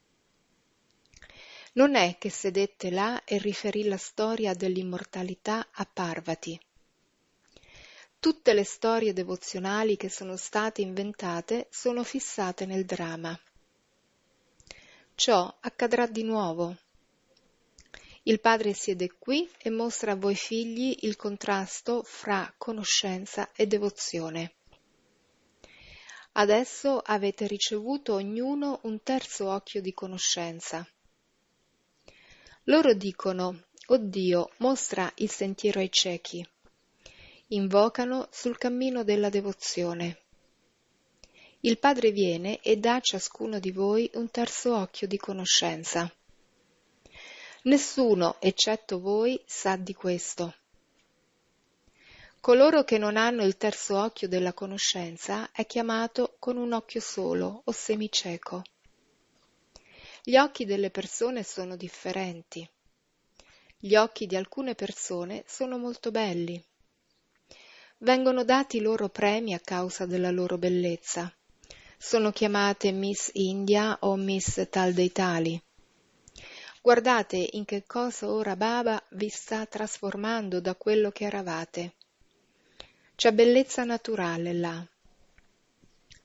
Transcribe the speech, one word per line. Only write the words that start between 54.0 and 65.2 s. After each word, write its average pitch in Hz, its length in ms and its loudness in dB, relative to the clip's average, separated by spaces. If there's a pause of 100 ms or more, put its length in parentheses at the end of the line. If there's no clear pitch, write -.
della 180 240 0
conoscenza 190 1000 -4
è 220 140 -4
chiamato 233 720 -2
con 247 200 -4
un 240 160 -2
occhio 226 260 -6
solo 185 640 -2
o 240 80 -2
semicieco. 196 920 -4 (1600)
Gli 240 140 4
occhi 277 300 4
delle 196 240 0
persone 226 520 -4
sono 185 320 -10
differenti. 180 960 -8 (1080)
Gli 196 160 2
occhi 220 320 4
di 185 100 -2
alcune 240 380 -6
persone 190 720 -8